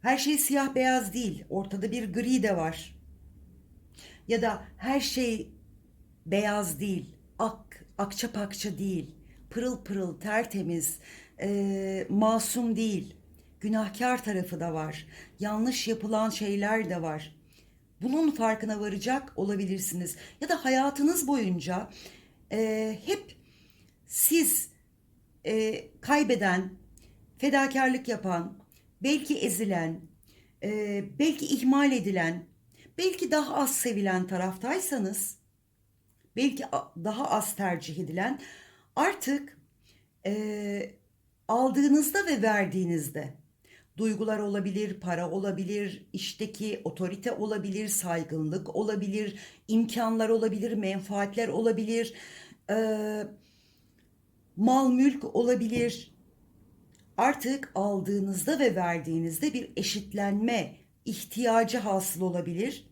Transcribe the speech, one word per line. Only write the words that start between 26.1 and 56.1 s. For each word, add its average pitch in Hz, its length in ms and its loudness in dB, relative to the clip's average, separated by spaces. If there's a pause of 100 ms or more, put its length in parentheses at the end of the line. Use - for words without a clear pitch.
fedakarlık 262 680 2
yapan, 190 500 -2 (460)
belki 294 340 2
ezilen, 180 640 0 (640)
e, 208 400 -2 (160)
belki 302 260 2
ihmal 277 460 4
edilen, 180 540 0 (520)
belki 359 340 0
daha 294 240 2
az 269 200 2
sevilen 196 520 0
taraftaysanız, 202 1120 -2 (960)
belki 269 300 0
a-, - 280 -6 (100)
daha 214 260 -2
az 214 260 0
tercih 175 440 -2
edilen, 180 400 -2 (560)
artık, 285 600 0 (680)
e, 208 720 -4 (520)
aldığınızda 285 800 6
ve 269 140 2
verdiğinizde 175 1040 0 (520)
duygular 220 420 0
olabilir, 202 600 -2
para 175 320 -2
olabilir, 190 840 -4
işteki 214 720 -6
otorite 185 480 -4
olabilir, 208 560 -4
saygınlık 165 880 -2
olabilir, 202 640 -2 (280)
imkanlar 226 600 2
olabilir, 226 440 2
menfaatler 202 720 -2
olabilir, 226 680 2 (560)
e, 208 80 2 (1800)
mal 254 360 6
mülk 262 440 4
olabilir. 240 800 0 (1040)